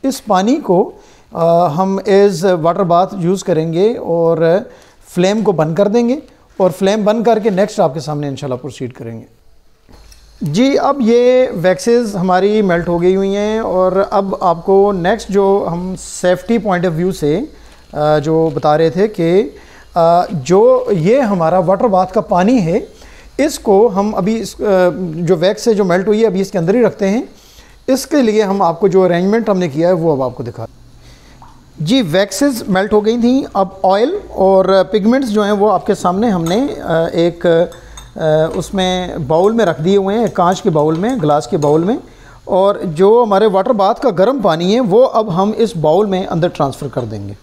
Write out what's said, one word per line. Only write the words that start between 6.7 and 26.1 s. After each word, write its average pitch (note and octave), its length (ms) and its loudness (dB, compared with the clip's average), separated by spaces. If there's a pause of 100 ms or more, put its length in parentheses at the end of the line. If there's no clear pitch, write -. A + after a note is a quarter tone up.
फ्लेम G3+ 320 -2
बंद A3 200 0
करके A3 260 2
next G3+ 300 -2
आपके D#3+ 200 0
सामने D3 280 -6
इंशाल्लाह C3 300 -8
proceed B2+ 340 -12
करेंगे। A2+ 340 -14 (1160)
जी, A3+ 340 0
अब C#4 240 0
ये B3 540 4
वैक्सेस G3+ 600 0
हमारी F#3 480 2
melt F3 260 0
हो F3 100 0
गई F3+ 160 2
हुई G3 180 0
हैं G#3+ 280 -2
और F#3 380 0
अब G3 440 -2
आपको G3 500 2
next G3 400 -4
जो G3 320 2
हम F3+ 320 -6
safety F#3 600 -2
point F#3 280 -2
of F3 60 0
view F3 200 -2
से, D#3+ 400 -2 (420)
अ, D3+ 240 2
जो D#3+ 320 0
बता D3+ 260 0
रहे E3 140 2
थे G3 180 0
कि, F#3+ 480 -2 (400)
अ, E3+ 380 4
जो A3 560 2
ये G3+ 300 2
हमारा F#3 380 0
water F#3 280 0
bath F#3+ 200 2
का G#3 140 -2
पानी G#3 380 2
है, F#3+ 300 -2 (520)
इसको A#3 480 2
हम G3+ 240 -2
अभी G3+ 240 -2
इस, G3 180 -8
अ, F#3 440 2
जो E3+ 380 -2
वैक्स F#3+ 320 0
है A3 60 4
जो G3+ 100 0
melt F#3 240 0
हुई G#3+ 120 2